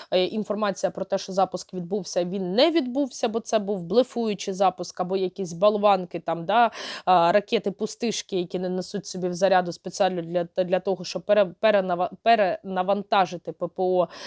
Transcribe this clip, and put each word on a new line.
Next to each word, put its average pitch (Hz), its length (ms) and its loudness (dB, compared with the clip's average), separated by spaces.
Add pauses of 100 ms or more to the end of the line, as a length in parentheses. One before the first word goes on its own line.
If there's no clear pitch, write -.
(120)
е, 185 120 4
інформація 202 680 -2
про 190 140 -6
те, 196 120 -4
що 190 160 -6
запуск 180 400 -2
відбувся, 180 520 -4
він 180 280 -4
не 285 180 4
відбувся, 254 560 -2
бо 220 120 -2
це 220 200 -2
був 196 240 -4
блефуючий 208 680 0
запуск, 185 480 0
або 185 160 -2
якісь 180 360 -4
болванки, 196 640 2
там, 165 260 -4
да, 190 260 4 (340)
а, 175 260 6
ракети-пустишки, 208 1040 -2
які 180 240 -2
не 180 100 -4
несуть 185 360 -6
собі 185 220 -6
в 180 60 -2
заряду 180 380 2
спеціально 185 500 -2
для, 175 420 -2
для 180 160 0
того, 185 240 -4
щоб 175 180 -8
пере-, 202 380 2
перенава-, 185 520 2 (120)
перенавантажити 190 1300 0
П 170 160 -6
П 185 160 -4
О, 180 240 2 (200)